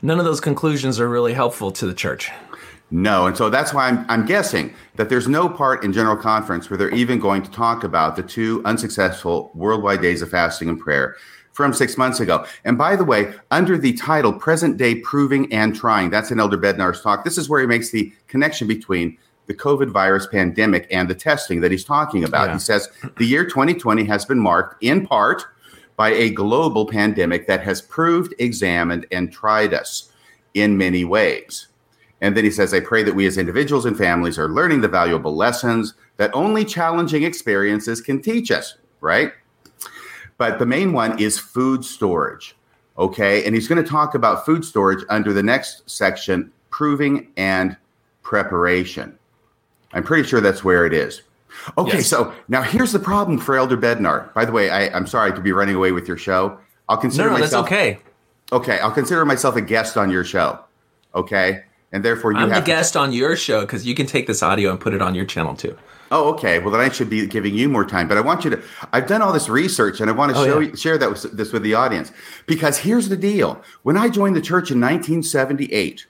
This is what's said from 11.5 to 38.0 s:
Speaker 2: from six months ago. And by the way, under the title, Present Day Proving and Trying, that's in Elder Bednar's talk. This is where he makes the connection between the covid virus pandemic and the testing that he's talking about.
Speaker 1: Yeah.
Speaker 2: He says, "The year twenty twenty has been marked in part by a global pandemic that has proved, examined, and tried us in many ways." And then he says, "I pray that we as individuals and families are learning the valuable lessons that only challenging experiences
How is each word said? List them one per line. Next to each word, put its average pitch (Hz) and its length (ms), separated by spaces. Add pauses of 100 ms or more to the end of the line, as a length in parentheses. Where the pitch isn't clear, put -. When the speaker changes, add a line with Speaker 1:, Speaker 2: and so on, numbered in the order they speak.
Speaker 2:
from 143 220
six - 240
months 127 220
ago. 90 260 (180)
And 120 140
by 160 180
the 185 80
way, 107 300 (180)
under 175 260
the 135 160
title, 131 400
Present 156 440
Day 120 180
Proving 135 560
and 110 240
Trying, 104 340
that's 107 220
in 113 80
Elder 101 180
Bednar's 95 440
talk. 101 240
This 170 120
is 143 120
where 147 100
he 131 80
makes 117 240
the 110 200 (160)
connection 143 400
between 92 500 (280)
the 101 80
covid 139 360
virus 98 360
pandemic 95 640
and 92 200
the 90 60
testing 143 460
that 87 100
he's 92 120
talking 143 400
about. 73 240
Speaker 1:
Yeah. 80 60
Speaker 2:
He 87 60
says, 104 300 (280)
"The 120 80
year 147 220
twenty 160 260
twenty 110 320
has 101 200
been 131 140
marked 92 440
in 123 220
part 117 400 (500)
by 110 180
a 113 160
global 110 580
pandemic 101 600
that 95 160
has 98 180
proved, 170 580
examined, 87 720
and 90 200
tried 107 420
us - 380 (420)
in 104 240
many 90 260
ways." 87 640 (540)
And 101 160
then 110 60
he 104 80
says, 101 220
"I 95 60
pray 110 240
that 101 120
we 98 100
as 92 120
individuals 123 480
and 107 120
families 87 400
are 78 100
learning 143 340
the 107 60
valuable 85 480
lessons 117 580 (240)
that 104 160
only 208 300
challenging 165 600
experiences 107 800